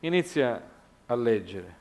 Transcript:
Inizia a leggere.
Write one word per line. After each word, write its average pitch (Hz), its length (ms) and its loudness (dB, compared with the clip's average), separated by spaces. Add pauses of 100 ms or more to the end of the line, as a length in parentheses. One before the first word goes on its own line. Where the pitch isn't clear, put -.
Inizia 156 600 0 (440)
a 120 80 0
leggere. 98 680 -2